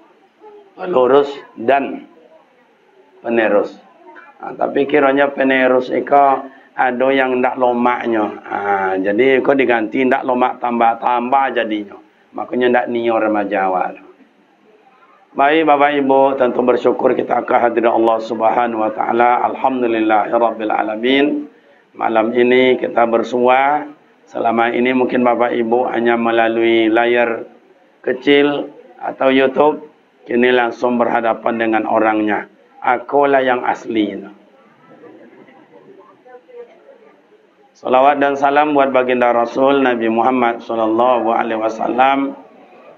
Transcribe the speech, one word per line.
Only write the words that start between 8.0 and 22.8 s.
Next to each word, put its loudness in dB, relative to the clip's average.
Ha, -8
jadi 2
iko 2
diganti 0
ndak 0
lomak -2
tambah-tambah 0
jadinya. -6
Makanya -2
ndak 2
niyo 0
remaja -2
awal. -4
Baik, 2
Bapak 4
Ibu, 4
tentu 0
bersyukur 2
kita -2
ke -2
hadirat 2
Allah 2
Subhanahu -2
wa -2
taala. 0
Alhamdulillahirabbil 0
alamin. -2
Malam -2
ini 4